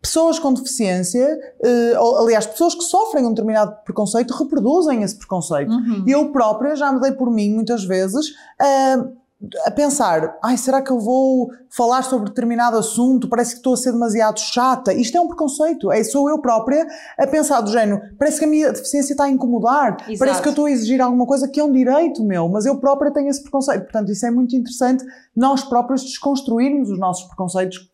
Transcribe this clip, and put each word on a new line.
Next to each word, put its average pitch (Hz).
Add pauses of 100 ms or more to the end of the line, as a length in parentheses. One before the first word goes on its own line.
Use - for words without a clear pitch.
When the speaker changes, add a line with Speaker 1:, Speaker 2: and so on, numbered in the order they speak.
Speaker 1:
pessoas 320
com 285
deficiência, 226 (360)
eh, 233
ou, 233
aliás, 226
pessoas 339
que 339
sofrem 349
um 233
determinado 220
preconceito 226
reproduzem 277
esse 220
preconceito. 165
Speaker 2:
Uhum. 226
Speaker 1:
Eu 294
própria 262
já 285
me 262
dei 269
por 254
mim, 208
muitas 220
vezes, 190 (340)
a, 269 (640)
a 214
pensar, 208
"Ai, 240
será 269
que 269
eu 254
vou 254 (260)
falar 247
sobre 254
determinado 240
assunto? 240
Parece 233
que -
estou 254
a 240
ser 247
demasiado 226
chata." 254
Isto 240
é 349
um 339
preconceito. 311
É, 220
sou 277
eu 302
própria 254 (320)
a 269
pensar 285
do 202
género, 208 (200)
"Parece 285
que 311
a -
minha 302
deficiência 285
está 277
a 277
incomodar. 247 (100)
Speaker 2:
Exato. 220
Speaker 1:
Parece 269
que -
eu 294
estou 294
a 294
exigir 247
alguma 247
coisa 269
que 277
é 294
um 294
direito 262
meu." 180
Mas 208
eu 269
própria 277
tenho 285
esse 277
preconceito. 269
Portanto, 208
isso 196
é 240
muito 247
interessante, 254 (320)
nós 269
próprios 247
desconstruirmos 262
os 190
nossos 185
preconceitos. 185